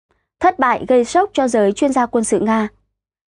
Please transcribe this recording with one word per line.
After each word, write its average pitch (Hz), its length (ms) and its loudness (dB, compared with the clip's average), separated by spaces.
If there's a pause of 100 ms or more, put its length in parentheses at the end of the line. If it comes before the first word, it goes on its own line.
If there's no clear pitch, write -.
(400)
Thất 370 180 2
bại 247 300 0
gây 247 160 4
sốc 370 280 0
cho 269 160 0
giới 214 240 2
chuyên 269 200 -2
gia 254 140 0
quân 233 180 -2
sự 208 160 0
Nga. 214 280 -2 (600)